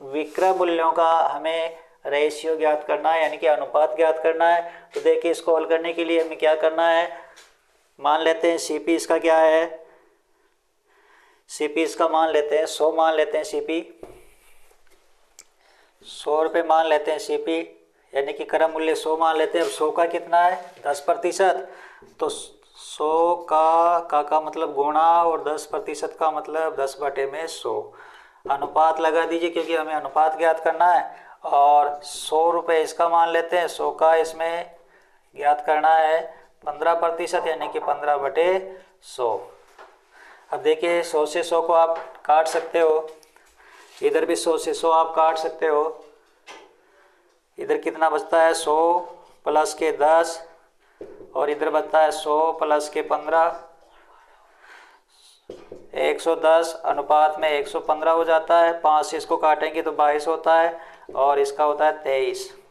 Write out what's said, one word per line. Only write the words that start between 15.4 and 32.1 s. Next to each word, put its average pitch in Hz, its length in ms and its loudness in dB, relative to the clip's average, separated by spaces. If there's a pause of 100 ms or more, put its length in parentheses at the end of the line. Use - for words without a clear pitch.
सौ 151 380 -2
रुपये 165 200 0
मान 160 220 4
लेते 151 260 2
हैं 151 80 -2
सीपी, 151 380 -4 (560)
यानी 139 200 -2
कि 156 120 -10
क्रय 156 220 0
मूल्य 156 280 -2
सौ 160 220 -2
मान 160 200 2
लेते 156 200 0
हैं। 165 80 2
अब - 60 -4
सौ 156 200 -2
का 170 140 2
कितना 170 340 0
है, 180 220 2 (240)
दस 143 140 -2
प्रतिशत, - 680 0 (520)
तो 156 100 -2
सौ - 1120 -2
का, 165 580 2
का, 151 220 0
का 156 180 0
मतलब 156 320 -6
गुणा 151 320 0 (180)
और 160 220 0
दस 151 200 -6
प्रतिशत 151 540 -8
का 160 120 0
मतलब 156 440 -4
दस 139 260 -4
बटे 139 260 -4
में 151 220 -8
सौ। 117 260 -8 (760)
अनुपात 156 520 0
लगा 160 240 0
दीजिए, 165 240 -2
क्योंकि 165 260 -4
हमें 156 200 -4
अनुपात 156 420 0
ज्ञात 165 260 2
करना 170 300 2
है। 156 160 0 (340)
और 147 640 4
सौ 160 460 -2